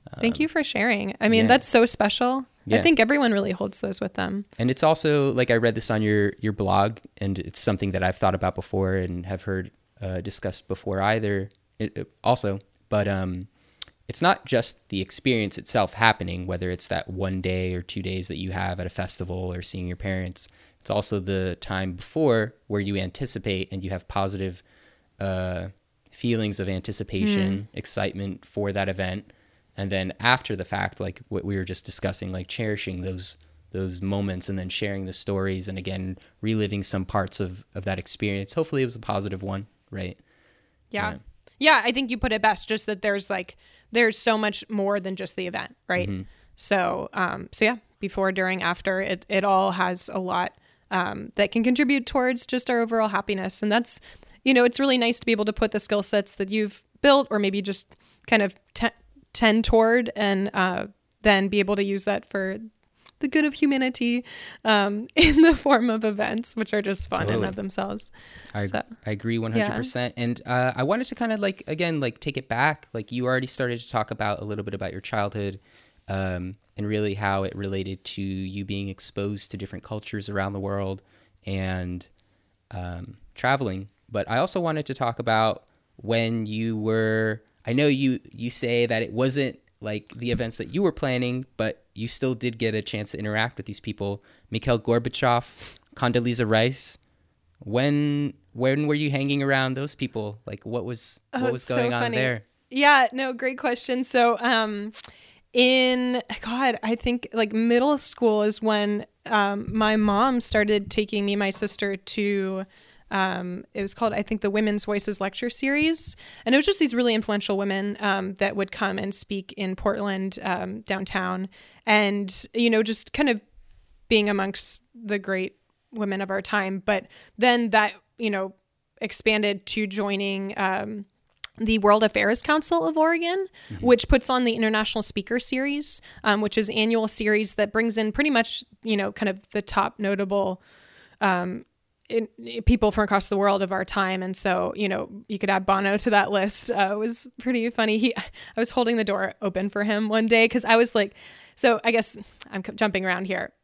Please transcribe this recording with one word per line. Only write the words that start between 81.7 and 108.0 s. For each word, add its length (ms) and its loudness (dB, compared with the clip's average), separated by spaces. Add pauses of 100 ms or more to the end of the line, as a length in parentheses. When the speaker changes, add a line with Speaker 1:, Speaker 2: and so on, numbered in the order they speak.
Speaker 2:
um, 440 -10 (180)
traveling. 560 -2 (220)
But 180 -2
I 80 0
also 220 0
wanted 280 -2
to 60 -6
talk 260 -4
about 440 2 (320)
when 500 0
you 320 -2
were, 640 0 (240)
I 80 -2
know 140 4
you, 320 2 (120)
you 180 -8
say 360 0
that 160 0
it 120 -6
wasn't, 440 0 (240)
like, 340 -6
the 160 -4
events 260 -2
that 160 -8
you 100 0
were 80 4
planning, 540 -2 (120)
but 260 -2 (120)
you 120 -6
still 280 -2
did 220 -4
get 180 0
a 60 -2
chance 300 -6
to 80 -8
interact 380 -2
with 80 -10
these 140 -10
people. 440 -6 (260)
Mikhail 300 0
Gorbachev, 680 2 (500)
Condoleezza 540 0
Rice. 480 2 (640)
When, 720 0 (200)
when 340 2
were 80 2
you 160 0
hanging 300 0
around 340 0
those 200 -6
people? 500 -6
Like, 200 -12
what 200 -4
was, 340 -8 (140)
Speaker 1:
Oh, 100 -2
Speaker 2:
what 100 0
was 100 -6
Speaker 1:
it's 60 -8
so 80 0
Speaker 2:
going 160 2
on 100 0
Speaker 1:
funny. 140 -2
Speaker 2:
there? 240 0 (280)
Speaker 1:
Yeah, 440 6
no, 200 -2
great 240 -4
question. 460 -2
So, 360 4
um, 520 0 (640)
in, 680 4 (200)
God, 420 0
I 120 0
think, 380 -2
like, 200 0
middle 440 4
school 460 2